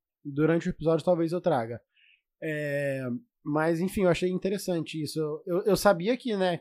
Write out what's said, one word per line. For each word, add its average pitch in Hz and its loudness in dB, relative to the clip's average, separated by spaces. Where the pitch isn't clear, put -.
Durante 160 0
o - 0
episódio 160 0
talvez 165 2
eu 175 -2
traga. 120 0
É, 143 -4
mas, 156 0
enfim, 190 0
eu 180 6
achei 175 2
interessante 180 -4
isso. 151 -6
Eu, 151 -4
eu, 180 0
eu 190 6
sabia 202 4
que, 226 -4
né, 180 0